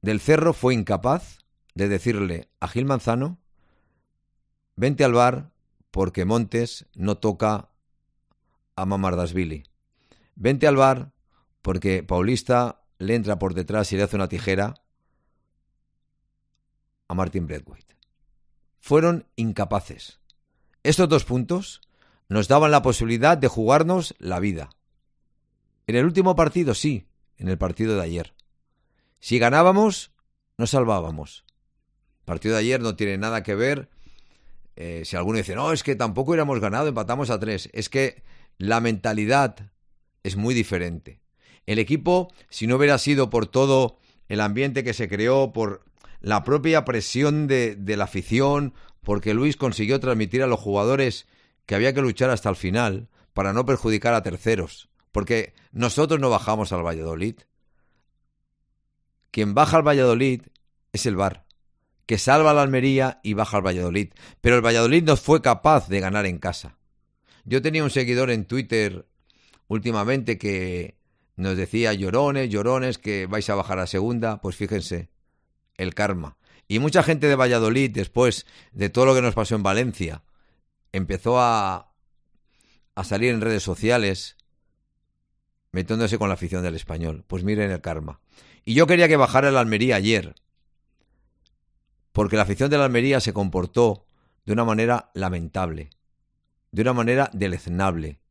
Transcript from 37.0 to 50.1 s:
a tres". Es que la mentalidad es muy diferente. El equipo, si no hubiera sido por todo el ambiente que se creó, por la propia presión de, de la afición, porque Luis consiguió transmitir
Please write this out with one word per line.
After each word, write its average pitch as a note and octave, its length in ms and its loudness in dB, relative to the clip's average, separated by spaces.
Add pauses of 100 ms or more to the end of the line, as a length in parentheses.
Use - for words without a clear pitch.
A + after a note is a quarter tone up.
a A2 100 -2
tres". G#2 340 -6
Es G#2+ 140 -8
que - 360 -2 (340)
la A2+ 220 0
mentalidad A2+ 920 0 (520)
es F#2+ 120 -8
muy A2+ 200 0
diferente. F2 680 -4 (460)
El G#2+ 100 -2
equipo, D#3 560 0 (160)
si - 160 -8
no B2 120 2
hubiera C#3+ 200 4
sido C#3 320 0
por A2 160 0
todo C3 540 2 (280)
el G#2 140 -2
ambiente B2 420 -2
que A#2+ 120 -4
se A2 120 -6
creó, A#2 460 2
por G#2+ 320 -4 (360)
la G#2 220 0
propia D3 420 2
presión C#3+ 600 0
de, B2 300 0
de G2+ 220 -4
la G2+ 80 0
afición, C3+ 680 0 (300)
porque G#2 300 -2
Luis C3+ 240 0
consiguió A#2 420 -2
transmitir A2+ 440 0